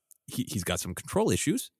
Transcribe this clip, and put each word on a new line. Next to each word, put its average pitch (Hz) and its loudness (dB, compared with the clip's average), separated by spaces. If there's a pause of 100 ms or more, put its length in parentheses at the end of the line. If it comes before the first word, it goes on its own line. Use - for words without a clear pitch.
(260)
he, - -4
he's 98 -2
got 87 0
some 87 -6
control - 0
issues, 160 2